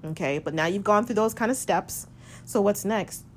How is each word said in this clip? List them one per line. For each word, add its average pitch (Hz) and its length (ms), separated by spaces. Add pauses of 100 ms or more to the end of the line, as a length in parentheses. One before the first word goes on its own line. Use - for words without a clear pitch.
Okay? 156 340
But 156 160
now 160 120
you've 196 180
gone 208 200
through 202 120
those 220 180
kind 233 160
of 262 60
steps. - 500 (400)
So 214 160
what's 202 240
next? 202 380 (120)